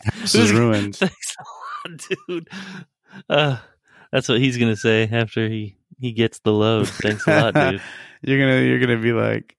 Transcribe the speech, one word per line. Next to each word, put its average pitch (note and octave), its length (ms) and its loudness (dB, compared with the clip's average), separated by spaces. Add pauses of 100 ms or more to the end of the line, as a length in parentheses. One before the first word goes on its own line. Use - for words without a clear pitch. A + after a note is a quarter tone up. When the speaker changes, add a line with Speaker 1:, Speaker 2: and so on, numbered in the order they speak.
Speaker 1:
house G3+ 300 -2
is A2 160 6
Speaker 2:
Who's - 20 4
Speaker 1:
ruined." G#2+ 420 2
Speaker 2:
<laughs> - 0 -
Thanks - 420 -6
a - 520 -16
lot, E3 180 -18 (200)
dude. E3+ 200 -8 (840)
Uh, D3 280 2 (540)
that's - 180 0
what A#2+ 100 2
he's B2+ 180 2
gonna A2+ 200 2
say A2 340 2
after A2+ 380 -2
he, G#2+ 260 -8 (240)
he B2 140 -6
gets A2+ 260 0
the G#2+ 140 2
load. G#2+ 340 2
"Thanks G#2 400 -4
a D3+ 140 4 (100)
lot, - 40 0
dude." C3+ 300 0
Speaker 1:
<laughs> - 60 -16 (320)
You're C3+ 160 0
gonna, C3 220 2
you're B2+ 180 2
gonna A#2+ 220 0
be A#2 120 2
like, A2 460 -2